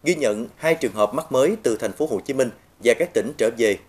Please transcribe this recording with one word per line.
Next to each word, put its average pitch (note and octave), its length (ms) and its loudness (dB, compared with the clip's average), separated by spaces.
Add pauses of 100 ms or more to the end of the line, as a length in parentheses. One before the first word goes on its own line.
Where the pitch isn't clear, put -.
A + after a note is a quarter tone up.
Ghi E3+ 120 2
nhận A#2+ 320 -2 (100)
hai D#3+ 180 0
trường C3+ 180 -2
hợp G#2+ 220 0
mắc C#3+ 180 -6
mới C#3+ 300 2
từ A2+ 140 0
Thành G#2 160 -4
phố D3+ 180 -2
Hồ G2+ 100 -2
Chí C3+ 140 -8
Minh B2+ 160 0 (340)
và A#2 140 6
các F3 160 -2
tỉnh G#2+ 240 0
trở A#2 200 2
về G#2 200 2 (100)